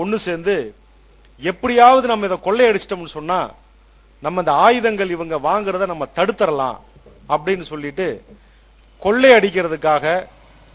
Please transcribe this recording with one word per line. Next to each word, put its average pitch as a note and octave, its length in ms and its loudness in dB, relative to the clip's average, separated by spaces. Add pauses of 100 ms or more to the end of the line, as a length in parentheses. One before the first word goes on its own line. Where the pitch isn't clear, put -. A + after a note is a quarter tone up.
ஒண்ணு G#3 160 -4 (100)
சேர்ந்து F3 280 -2 (960)
"எப்படியாவது A#3+ 600 4
நம்ம G#3+ 180 -2
இதை F3+ 80 -4 (100)
கொள்ளையடிச்சிட்டோம்னு G3 720 0
சொன்னா E3 220 -4 (880)
நம்ம F3+ 180 -4
இந்த D3+ 100 0 (120)
ஆயுதங்கள் G#3+ 500 0
இவங்க D#3+ 200 -8 (120)
வாங்குறத G3 440 -2
நம்ம D3+ 140 -6 (120)
தடுத்துறலாம்" E3 640 -2 (540)
அப்படின்னு E3 380 -4
சொல்லிட்டு D3+ 360 -8 (960)
கொள்ளையடிக்கிறதுக்காக F3+ 1040 4 (680)